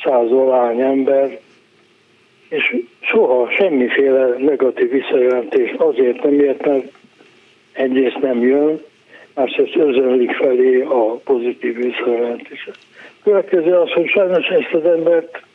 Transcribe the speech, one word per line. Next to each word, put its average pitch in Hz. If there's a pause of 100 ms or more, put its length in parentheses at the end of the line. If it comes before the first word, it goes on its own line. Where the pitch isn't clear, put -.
száz 120
valány 127
ember, 135 (1120)
és 427 (240)
soha 127
semmiféle 131
negatív 131
visszajelentés 127
azért 135
nem 143
jött, 143
mert 135 (800)
egyrészt 131
nem 127
jön, 147 (540)
másrészt 139
özönlik 131
felé 127
a 120
pozitív 120
visszajelentés. 120 (540)
Következő 180
az, 170
hogy 165
sajnos 185
ezt 175
az 160
embert 165 (120)